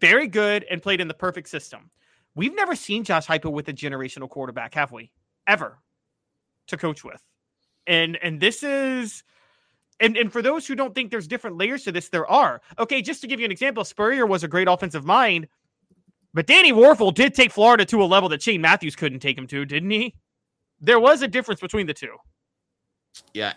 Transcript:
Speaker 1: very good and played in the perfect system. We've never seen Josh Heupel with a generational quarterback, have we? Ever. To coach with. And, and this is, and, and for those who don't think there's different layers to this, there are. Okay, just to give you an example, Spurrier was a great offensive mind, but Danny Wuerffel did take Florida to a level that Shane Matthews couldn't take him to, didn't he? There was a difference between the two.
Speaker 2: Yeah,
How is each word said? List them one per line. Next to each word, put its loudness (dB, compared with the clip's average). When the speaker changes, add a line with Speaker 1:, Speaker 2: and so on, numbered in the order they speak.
Speaker 1:
very 4
good -2
and -8
played -2
in -6
the -12
perfect -8
system. -16
We've -6
never -2
seen -8
Josh -2
Heupel -4
with -8
a -10
generational -12
quarterback, -12
have -2
we? -20
Ever. -2
To -8
coach -6
with. -20
And, 2
and -8
this 0
is, -4
and, 2
and 0
for -4
those -2
who -8
don't -4
think -6
there's -8
different -10
layers -4
to -6
this, -8
there -4
are. 2
Okay, -2
just -8
to -12
give -6
you -6
an -4
example, -4
Spurrier -2
was 0
a -6
great 0
offensive -2
mind, 2
but -2
Danny 8
Wuerffel 6
did 4
take 4
Florida 6
to 2
a 2
level 4
that -6
Shane -2
Matthews 2
couldn't -6
take -4
him -14
to, -8
didn't -6
he? -4
There 6
was 6
a -2
difference -4
between -6
the -6
two. -16
Speaker 2:
Yeah, -6